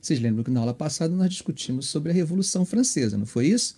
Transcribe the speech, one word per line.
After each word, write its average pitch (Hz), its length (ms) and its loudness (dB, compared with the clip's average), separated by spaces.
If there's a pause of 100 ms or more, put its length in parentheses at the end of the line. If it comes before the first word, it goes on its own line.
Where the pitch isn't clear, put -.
Vocês 139 180 0
lembram 117 240 0
que 127 60 -4
na 123 120 2
aula 120 120 0
passada 160 400 -2
nós 185 160 2
discutimos 139 560 -6
sobre 156 260 -4
a 170 40 4
Revolução 185 500 0
Francesa, 131 540 0
não 107 80 -2
foi 127 220 2
isso? 240 280 0